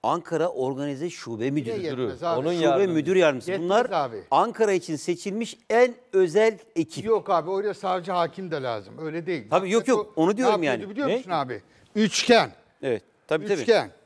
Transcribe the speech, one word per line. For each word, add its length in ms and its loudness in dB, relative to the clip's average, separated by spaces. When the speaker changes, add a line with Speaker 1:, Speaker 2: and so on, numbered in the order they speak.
Speaker 1:
Ankara 460 -2
Organize 640 -4
Şube 400 -6
Müdürü, 240 -4
Speaker 2:
Yine 120 -6
yetmez 360 -4
abi. 180 0
Speaker 3:
Onun 120 -2
Speaker 1:
Şube 120 0
Speaker 3:
yardımcısı. 300 4
Speaker 1:
Müdür 220 2
Yardımcısı. 340 2
Speaker 2:
Yetmez 180 -4
Speaker 1:
Bunlar 220 2
Speaker 2:
abi. 400 -4
Speaker 1:
Ankara 420 2
için 240 -2
seçilmiş 640 -6
en 240 6
özel 460 4
ekip. 280 -4
Speaker 2:
Yok 260 0
abi, 200 0
oraya 240 -2
savcı 380 -4
hakim 380 -4
de 120 -4
lazım. 400 -6
Öyle 240 -8
değil. 240 -6
Speaker 1:
Tabii, 200 2
yok, 120 4
Speaker 2:
Bak, 60 -2
Speaker 1:
yok. 280 0
Onu 140 4
Speaker 2:
ne 60 0
Speaker 1:
diyorum 260 2
Speaker 2:
yapıyordu 200 0
Speaker 1:
yani. 80 -12
Speaker 2:
biliyor 180 -4
Speaker 4:
Ne? 80 0
Speaker 2:
musun 140 -8
abi? 320 -2
Üçgen. 560 4
Speaker 1:
Evet. 200 -2
Tabii, 180 0
tabii. 140 0
Speaker 2:
Üçgen. 300 2